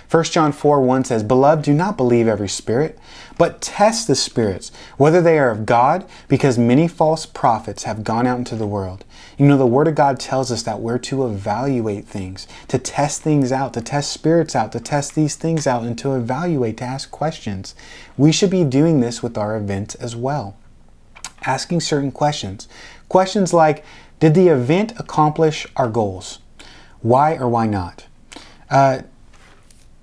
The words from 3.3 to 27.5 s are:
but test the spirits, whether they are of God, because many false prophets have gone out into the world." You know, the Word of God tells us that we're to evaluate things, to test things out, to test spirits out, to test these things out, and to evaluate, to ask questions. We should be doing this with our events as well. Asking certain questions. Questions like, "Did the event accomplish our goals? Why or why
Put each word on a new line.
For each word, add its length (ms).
but 220
test 480
the 80
spirits, 560
whether 260
they 160
are 100
of 160
God, 400
because 320
many 300
false 380
prophets 580
have 180
gone 240
out 120
into 180
the 100
world." 380
You 80
know, 100
the 100
Word 200
of 80
God 240
tells 320
us 140
that 160
we're 180
to 260
evaluate 840
things, 400
to 100
test 460
things 300
out, 220
to 60
test 300
spirits 460
out, 160
to 80
test 340
these 220
things 280
out, 200
and 140
to 180
evaluate, 640
to 60
ask 280
questions. 640
We 160
should 180
be 140
doing 340
this 240
with 160
our 180
events 380
as 220
well. 400
Asking 340
certain 300
questions. 560
Questions 460
like, 300
"Did 160
the 140
event 500
accomplish 800
our 120
goals? 520
Why 360
or 120
why 200